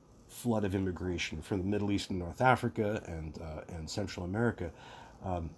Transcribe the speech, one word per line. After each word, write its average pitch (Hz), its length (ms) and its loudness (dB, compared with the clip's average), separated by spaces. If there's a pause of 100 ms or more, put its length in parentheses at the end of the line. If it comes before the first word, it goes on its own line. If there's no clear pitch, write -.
(280)
flood 110 380 0
of 95 100 2
immigration 90 640 0
from 98 180 0
the 90 60 0
Middle 101 260 2
East 98 180 0
and 95 100 0
North 87 220 -2
Africa 113 640 4
and, 80 340 -6
uh, 80 200 -8 (140)
and 80 140 -8
Central 98 360 -4
America, 95 460 2 (520)
um, 87 340 -2